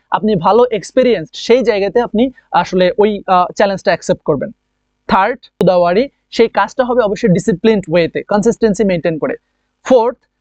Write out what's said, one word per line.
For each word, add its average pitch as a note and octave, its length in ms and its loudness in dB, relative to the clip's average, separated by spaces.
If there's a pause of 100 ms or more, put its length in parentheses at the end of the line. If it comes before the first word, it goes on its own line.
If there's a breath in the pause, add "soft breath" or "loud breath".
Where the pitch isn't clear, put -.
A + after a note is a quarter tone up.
আপনি G#3+ 260 -2
ভালো G3+ 360 2
এক্সপেরিয়েন্সড, A3+ 640 -2
সেই B3 280 2
জায়গাতে G3+ 380 0
আপনি A#3+ 300 0 (200 soft breath)
আসলে F3+ 460 0
ওই, G#3 300 0
আহ, F3+ 240 0
চ্যালেঞ্জটা G3 400 0
অ্যাকসেপ্ট E3+ 300 -2
করবেন। D3 300 -4 (560)
থার্ড, A3 320 0 (240)
উদাওয়ারি, F3+ 460 2 (200)
সেই A3+ 180 2
কাজটা A3+ 380 -2
হবে B3 160 0
অবশ্যই G#3+ 280 0
ডিসিপ্লিনড G3 600 0
ওয়েতে, D#3+ 340 -2
কনসিস্টেন্সি G#3 600 0
মেইনটেইন F3 340 -2
করে। C#3 180 -6 (480)
ফোর্থ, B3 340 0 (240)